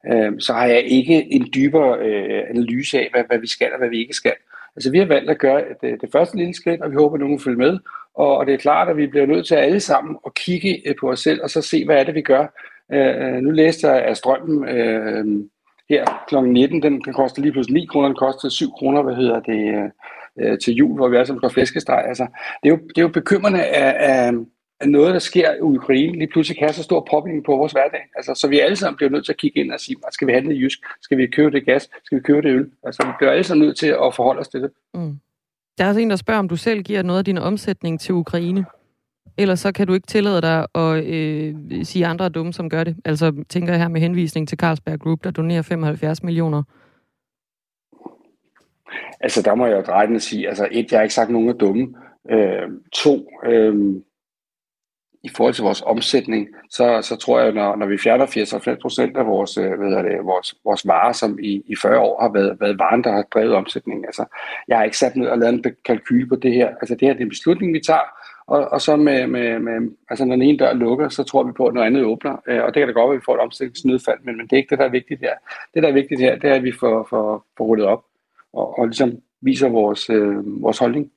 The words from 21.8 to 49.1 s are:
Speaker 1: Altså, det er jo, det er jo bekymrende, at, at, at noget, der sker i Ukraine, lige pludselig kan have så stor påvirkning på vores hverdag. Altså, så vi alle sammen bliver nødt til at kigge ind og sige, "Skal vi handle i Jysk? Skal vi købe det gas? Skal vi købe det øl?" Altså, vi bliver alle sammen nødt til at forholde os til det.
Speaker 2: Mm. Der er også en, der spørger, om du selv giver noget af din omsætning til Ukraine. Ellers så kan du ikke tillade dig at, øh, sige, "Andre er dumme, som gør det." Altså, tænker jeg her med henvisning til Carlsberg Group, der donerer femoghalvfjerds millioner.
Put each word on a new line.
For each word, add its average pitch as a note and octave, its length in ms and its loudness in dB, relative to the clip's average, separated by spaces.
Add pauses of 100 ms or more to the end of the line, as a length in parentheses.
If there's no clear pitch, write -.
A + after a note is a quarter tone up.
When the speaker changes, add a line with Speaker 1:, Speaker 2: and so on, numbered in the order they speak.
Speaker 1:
Altså, B2+ 200 -6 (360)
det C#3+ 60 6
er E3+ 40 6
jo, D#3+ 140 2
det - 100 -6
er E3 40 4
jo E3+ 60 4
bekymrende, F#3 560 0
at, C#3 460 2
at, B2 260 2 (460)
at C#3+ 80 2
noget, D3 240 6
der F3+ 60 2
sker D#3+ 340 2
i - 80 -6
Ukraine, D3 560 2
lige D#3 100 -4
pludselig D#3+ 300 0
kan D3+ 100 2
have D3+ 60 0
så D#3+ 100 -8
stor - 280 0
påvirkning D3+ 340 -2
på C#3+ 100 4
vores D3+ 160 0
hverdag. C#3 300 0 (140)
Altså, C3+ 180 -8
så C#3+ 140 -2
vi C#3+ 120 4
alle D#3 160 4
sammen F#3+ 220 -4
bliver C#3+ 120 2
nødt D3 160 -2
til - 60 -6
at - 60 -4
kigge D3 220 -2
ind C#3 120 -2
og C#3 80 -10
sige, - 160 -8 (160)
"Skal - 160 -2
vi A#2+ 60 4
handle C#3 220 2
i C3+ 40 -4
Jysk? C3+ 200 -2 (220)
Skal - 160 0
vi B2+ 100 2
købe D3+ 240 2
det C#3 140 -2
gas? C3+ 240 0 (140)
Skal - 140 -4
vi A#2+ 40 -2
købe D3 200 2
det D3 120 2
øl?" C3 160 0 (140)
Altså, - 220 -4
vi B2+ 120 -6
bliver C3+ 140 2
alle E3+ 120 2
sammen D#3 220 4
nødt D3 120 0
til D#3+ 100 -2
at C3 280 0
forholde C3 240 0
os D#3+ 80 -8
til C3 140 -8
det. C3+ 100 -6 (220)
Speaker 2:
Mm. D3+ 260 -10 (580)
Der F#3 60 0
er F#3 40 2
også G#3 120 2
en, A3+ 100 0
der G3 60 0
spørger, A3 240 -2
om G3 100 -2
du E3+ 60 -4
selv G#3 280 -2
giver G3+ 180 -4
noget F3+ 180 0
af G3 60 -2
din F#3+ 120 -2
omsætning F3+ 640 -4
til - 160 -4
Ukraine. F3 500 -2 (720)
Ellers F#3 220 0
så G3 120 -2
kan G3 160 -2
du F#3 60 2
ikke - 140 -2
tillade G3+ 340 0
dig D#3+ 240 0 (100)
at, D#3+ 300 0
øh, D#3 500 -6 (280)
sige, E3+ 220 -2
"Andre E3+ 200 -4
er F3 40 0
dumme, E3 240 -6
som E3 160 -8
gør D#3+ 140 -2
det." E3 120 -4 (100)
Altså, D3+ 440 -2
tænker F3 240 -2
jeg E3+ 80 2
her E3+ 60 0
med E3 140 -2
henvisning E3 460 -2
til - 100 -8
Carlsberg D#3+ 420 -4
Group, D#3+ 240 -4
der F3 80 -6
donerer E3 300 -2
femoghalvfjerds D#3 600 -4
millioner. E3 400 -2 (2500)